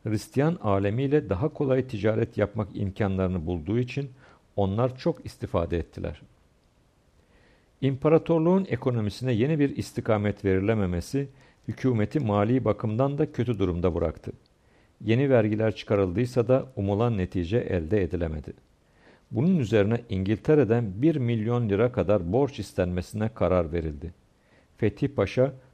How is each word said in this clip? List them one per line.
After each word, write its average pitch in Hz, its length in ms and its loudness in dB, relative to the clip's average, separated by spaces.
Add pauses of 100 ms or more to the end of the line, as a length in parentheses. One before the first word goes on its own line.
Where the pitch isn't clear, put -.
Hristiyan 127 600 0
alemiyle 110 640 0
daha 101 200 0
kolay 131 380 0
ticaret 110 500 -2
yapmak 104 360 0
imkanlarını 92 720 -2
bulduğu 90 340 -2
için 135 300 -4 (460)
onlar 107 420 0
çok - 280 -4
istifade 87 520 -4
ettiler. 82 440 -8 (1600)
İmparatorluğun 160 880 2
ekonomisine 123 640 -2
yeni 135 260 0
bir 139 180 0
istikamet 104 680 -2
verilememesi, 98 800 0 (400)
hükümeti 117 520 0
mali 113 460 2
bakımdan 113 520 0
da 151 140 0
kötü 113 280 -2
durumda 87 360 0
bıraktı. 85 360 -4 (720)
Yeni 123 240 2
vergiler 110 460 2
çıkarıldıysa 107 720 0
da 127 180 2 (100)
umulan 104 420 0
netice 90 400 -2
elde 92 460 0
edilemedi. 80 500 -4 (800)
Bunun 160 280 2
üzerine 107 500 2
İngiltere'den 107 920 2
bir 160 140 2
milyon 120 540 0
lira 104 220 2
kadar 92 420 0
borç 135 260 0
istenmesine 95 720 -2
karar 87 400 2
verildi. 80 400 -6 (640)
Fethi 123 380 -2
Paşa 127 380 0 (200)